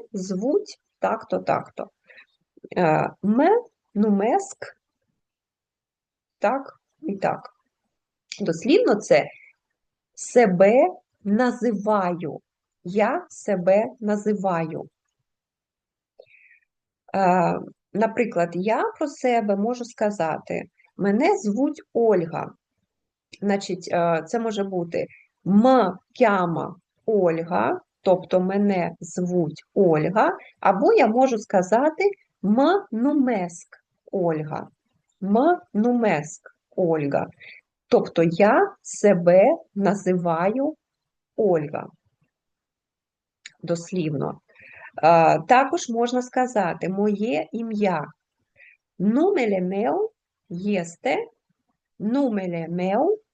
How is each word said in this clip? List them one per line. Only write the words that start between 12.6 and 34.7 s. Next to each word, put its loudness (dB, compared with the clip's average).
"Я -2
себе 0
називаю". -4
Е, 2
наприклад, -2
я -2
про -4
себе -2
можу -4
сказати: -6
"Мене 0
звуть -4
Ольга". 0
Значить, -4
е, 0
це -4
може -4
бути -6
"м 4
тяма 0
Ольга", 0
тобто 2
"мене 0
звуть -4
Ольга", 2
або 4
я 6
можу 2
сказати 0
"м 2
нумеск -2
Ольга". -4